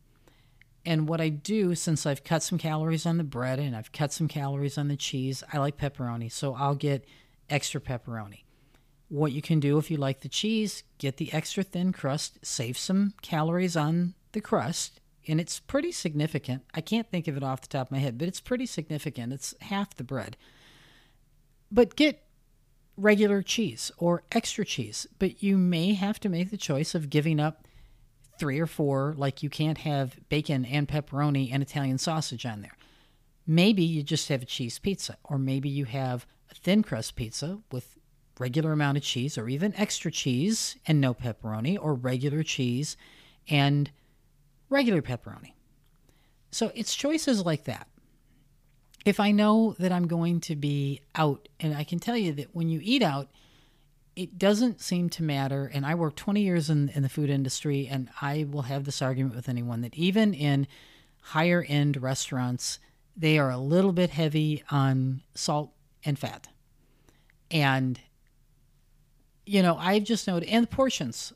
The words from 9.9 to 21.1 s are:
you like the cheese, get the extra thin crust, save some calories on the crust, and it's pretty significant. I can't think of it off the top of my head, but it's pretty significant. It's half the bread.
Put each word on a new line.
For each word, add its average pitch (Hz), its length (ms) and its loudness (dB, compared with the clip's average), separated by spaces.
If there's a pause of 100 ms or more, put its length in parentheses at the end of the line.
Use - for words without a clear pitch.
you 160 60 0
like 135 240 -2
the 143 80 -12
cheese, 214 540 -2 (160)
get 135 200 -4
the 156 140 -4
extra 160 300 -2
thin 180 300 0
crust, - 500 -4
save 123 340 -6
some 196 460 0
calories 170 540 0
on 170 380 2 (180)
the 214 80 -4
crust, - 600 -2 (260)
and 156 140 2
it's - 200 -8
pretty 320 320 -2
significant. 147 720 -4 (100)
I 165 60 -4
can't 220 300 -2
think - 180 -4
of 139 80 -4
it 139 60 -4
off 131 200 -4
the - 60 -20
top 131 200 -4
of - 40 -8
my 135 60 -2
head, 127 200 -2
but 170 100 -4
it's - 120 -8
pretty 247 260 -4
significant. 143 640 -6
It's - 280 -10
half 202 340 -4
the 131 100 -10
bread. 123 320 -8 (1400)